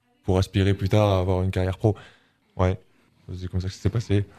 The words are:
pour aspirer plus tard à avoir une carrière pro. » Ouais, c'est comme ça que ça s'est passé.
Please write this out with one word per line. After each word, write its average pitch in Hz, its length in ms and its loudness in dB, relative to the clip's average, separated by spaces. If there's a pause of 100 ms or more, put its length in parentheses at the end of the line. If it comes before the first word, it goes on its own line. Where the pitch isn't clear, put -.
(240)
pour 92 140 2
aspirer 98 360 2
plus 98 140 -2
tard 107 220 2
à 95 100 2
avoir 92 240 0
une 95 80 -2
carrière 92 260 -4
pro. » 107 180 2 (600)
Ouais, 95 200 2 (600)
c'est 92 120 -10
comme 90 120 -4
ça 92 60 -8
que 95 60 -8
ça - 80 -20
s'est - 80 0
passé. 101 360 -2 (140)